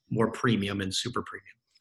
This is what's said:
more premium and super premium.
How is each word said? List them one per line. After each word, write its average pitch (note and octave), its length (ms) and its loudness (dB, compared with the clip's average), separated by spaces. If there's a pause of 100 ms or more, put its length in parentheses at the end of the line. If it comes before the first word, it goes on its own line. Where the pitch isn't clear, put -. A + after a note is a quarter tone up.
(100)
more A2+ 200 4
premium G2+ 500 0
and F#2+ 140 -2
super - 280 -2
premium. - 340 -14 (240)